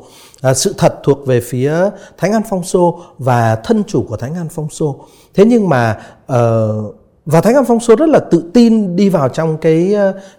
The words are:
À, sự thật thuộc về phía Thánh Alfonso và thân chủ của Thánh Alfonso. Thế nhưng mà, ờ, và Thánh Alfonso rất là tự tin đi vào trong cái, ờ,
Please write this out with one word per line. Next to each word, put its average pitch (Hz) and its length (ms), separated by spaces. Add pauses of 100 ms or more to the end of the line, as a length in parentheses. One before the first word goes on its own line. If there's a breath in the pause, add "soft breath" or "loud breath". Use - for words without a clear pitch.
(420 loud breath)
À, 131 120
sự 190 240
thật - 260
thuộc 139 220
về 123 160
phía 151 480 (280 loud breath)
Thánh 185 140
Alfonso 180 680 (180 loud breath)
và 120 380
thân 214 320
chủ 127 220
của 107 80
Thánh 131 160
Alfonso. 156 600 (380 loud breath)
Thế 202 120
nhưng 226 240
mà, 117 280 (300 loud breath)
ờ, 113 480 (500)
và 160 160
Thánh 220 140
Alfonso 233 400
rất 311 140
là 233 100
tự - 340
tin 226 420
đi 196 140
vào 147 200
trong 160 280
cái, 165 360
ờ, 196 200 (240 loud breath)